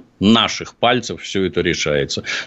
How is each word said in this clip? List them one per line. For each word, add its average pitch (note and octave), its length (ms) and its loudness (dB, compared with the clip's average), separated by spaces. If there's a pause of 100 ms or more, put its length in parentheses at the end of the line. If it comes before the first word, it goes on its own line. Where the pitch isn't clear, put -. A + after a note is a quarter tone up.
(200)
наших G#2 560 2
пальцев A#2 460 0
всё G2 240 -2
это F2 160 0
решается. D2 640 -2 (240)